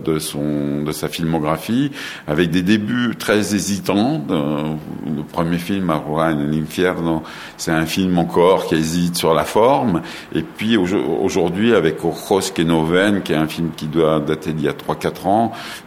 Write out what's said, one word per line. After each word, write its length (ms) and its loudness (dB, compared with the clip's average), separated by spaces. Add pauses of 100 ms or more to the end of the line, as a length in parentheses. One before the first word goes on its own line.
de 140 0
son, 680 -4
de 80 -2
sa 180 -4
filmographie, 840 0 (360)
avec 220 2
des 140 2
débuts 560 2
très 340 2
hésitants. 800 0
Euh, 320 0 (420)
le 180 -4
premier 360 -2
film, 320 -2
Aurora 420 0
en 60 0
el 200 0
Infierno, 600 0 (360)
c'est 140 -4
un 140 2
film 320 0
encore 480 4
qui 100 0
hésite 400 0
sur 200 2
la 80 2
forme. 580 2 (320)
Et 80 0
puis, 340 -2
au-, 460 2
aujourd'hui, 540 2
avec 280 2
Ojos 500 0
que 80 0
no 220 4
ven, 380 2
qui 120 -2
est 40 2
un 100 0
film 280 -4
qui 100 -8
doit 360 2
dater 320 -4
d'il 120 -2
y 40 2
a 40 -2
trois, 220 -6
quatre 320 -4
ans, 240 2 (360)